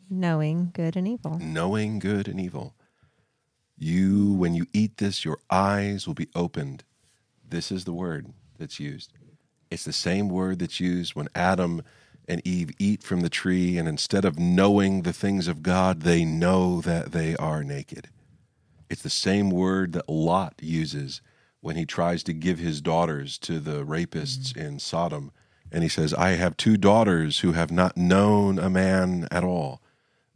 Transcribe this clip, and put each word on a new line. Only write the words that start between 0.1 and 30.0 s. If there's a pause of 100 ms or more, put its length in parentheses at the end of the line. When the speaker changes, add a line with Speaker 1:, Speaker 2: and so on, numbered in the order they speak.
Speaker 1:
good
and
evil."
Speaker 2:
Knowing
good
and
evil. (1040)
"You,
when
you
eat
this,
your (140)
eyes
will
be
opened." (640)
This
is
the
word (240)
that's
used. (560)
It's
the
same
word
that's
used
when
Adam (460)
and
Eve
eat
from
the
tree,
and
instead
of
knowing
the
things
of
God,
they
know
that
they
are
naked. (800)
It's
the
same
word
that
Lot
uses (380)
when
he
tries
to
give
his
daughters
to
the
rapists
Speaker 1:
Mm-hmm.
Speaker 2:
in
Sodom. (400)
And
he
says,
"I
have
two
daughters
who
have
not
known
a
man
at
all." (540)